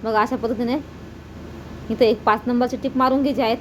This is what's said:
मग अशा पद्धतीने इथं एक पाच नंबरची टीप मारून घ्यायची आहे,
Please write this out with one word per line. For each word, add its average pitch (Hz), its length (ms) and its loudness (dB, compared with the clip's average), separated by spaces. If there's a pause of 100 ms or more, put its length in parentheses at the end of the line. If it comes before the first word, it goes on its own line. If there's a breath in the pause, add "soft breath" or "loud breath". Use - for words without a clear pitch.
मग 220 100 -2
अशा 214 220 2
पद्धतीने 233 420 -2 (1120)
इथं 220 140 4
एक 220 200 4
पाच 214 240 2
नंबरची 247 300 0
टीप 262 200 -2
मारून 262 240 4
घ्यायची 269 200 0
आहे, 226 200 2